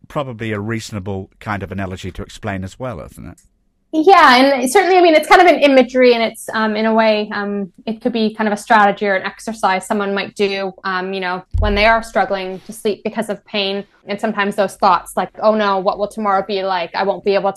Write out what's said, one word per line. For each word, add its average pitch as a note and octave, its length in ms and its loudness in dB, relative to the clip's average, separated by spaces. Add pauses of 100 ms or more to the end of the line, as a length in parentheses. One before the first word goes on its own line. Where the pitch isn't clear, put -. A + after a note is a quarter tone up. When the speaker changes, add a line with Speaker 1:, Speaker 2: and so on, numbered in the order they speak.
Speaker 1:
probably A#2 460 -8
a G#2 80 -4
reasonable G#2 800 -8
kind G2+ 240 -8
of F2 80 -12
analogy F#2+ 400 -8
to - 100 -12
explain G2 400 -10
as F#2+ 160 -14
well, A#2+ 220 -10
isn't - 260 -18
it? - 140 -20 (640)
Speaker 2:
Yeah, D#4+ 320 8
and C4 340 2
certainly, F#4 280 4
I - 20 8
mean, E4+ 140 6
it's D4+ 120 2
kind F#4+ 140 6
of F4 60 8
an D4+ 140 4
imagery, B3+ 520 4
and A#3 100 2
it's, A3 300 -6
um, A3 240 -2
in A3 80 -2
a A3 80 2
way, G#3+ 400 2
um, G3+ 400 -6 (140)
it A3 160 -8
could A#3+ 100 -2
be A3 220 0
kind A3 120 -4
of G3+ 60 0
a G#3 40 -2
strategy G#3 500 2
or G3+ 80 0
an F#3 80 -2
exercise F#3+ 640 -4
someone G3+ 260 -2
might G3 220 -6
do, G3 380 -2 (120)
um, F#3+ 300 -6
you F#3+ 60 -6
know, F3+ 240 -6 (160)
when G#3 140 0
they G#3 120 2
are A3+ 160 2
struggling F#3+ 580 -4
to - 120 -18
sleep - 320 -6
because G#3+ 260 -6
of G3 160 -8
pain. G3 400 -4 (200)
And G3+ 140 -8
sometimes G#3 340 -2
those F#3+ 220 -2
thoughts F3+ 400 0
like, F#3 140 -4 (100)
"Oh G#3+ 140 2
no, G3+ 240 0
what F#3 200 -2
will G3+ 100 -4
tomorrow G3+ 380 -2
be G3 160 -4
like? F3+ 320 -4
I G3 100 -2
won't F#3 200 -4
be G3 100 0
able G3 220 0